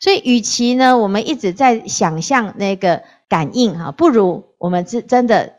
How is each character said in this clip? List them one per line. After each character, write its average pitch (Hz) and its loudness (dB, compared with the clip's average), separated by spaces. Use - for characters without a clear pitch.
所 381 2
以 381 2
与 240 2
其 240 -2
呢， 254 4
我 220 2
们 202 -2
一 311 -2
直 202 -4
在 233 0
想 160 -2
象 233 -2
那 196 -2
个 185 0
感 165 0
应 220 0
哈， 160 -10
不 330 2
如 196 2
我 175 -6
们 180 -2
真， 226 -8
真 247 2
的 202 0